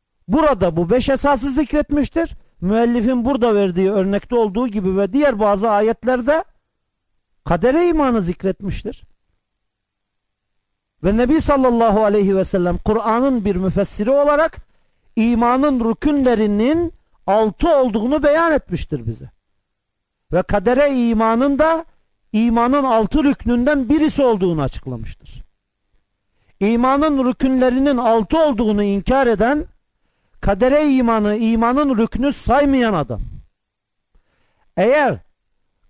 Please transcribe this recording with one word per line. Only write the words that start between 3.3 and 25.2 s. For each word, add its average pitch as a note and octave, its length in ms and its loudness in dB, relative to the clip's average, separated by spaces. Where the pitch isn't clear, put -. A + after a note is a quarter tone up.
verdiği F#3+ 360 0
örnekte G3+ 440 -2
olduğu A#3 340 0
gibi F#3+ 280 -4
ve G3 160 -2
diğer C4+ 280 0
bazı G#3 300 0
ayetlerde A#3+ 760 0
kadere C4 440 0
imanı C4+ 340 0
zikretmiştir. F#3+ 800 -8
Ve G3+ 120 0
Nebi B3+ 240 2
sallallahu A#3 640 2
aleyhi G3+ 320 2
ve F#3+ 80 0
sellem F3+ 340 -2
Kur'an'ın A3+ 680 0
bir G3 120 -2
müfessiri F#3+ 540 -2
olarak D4 460 2
imanın A#3+ 720 2
rükünlerinin B3+ 1000 0
altı A3 500 0
olduğunu B3+ 460 0
beyan D#4 300 2
etmiştir D#3+ 540 -4
bize. A#2 240 -10
Ve F3 100 0
kadere A#3+ 680 0
imanın A#3 500 0
da D#4+ 260 0
imanın A#3 520 2
altı A#3+ 400 0
rüknünden B3+ 640 0
birisi D4 340 2
olduğunu F#3 400 0
açıklamıştır. - 800 -10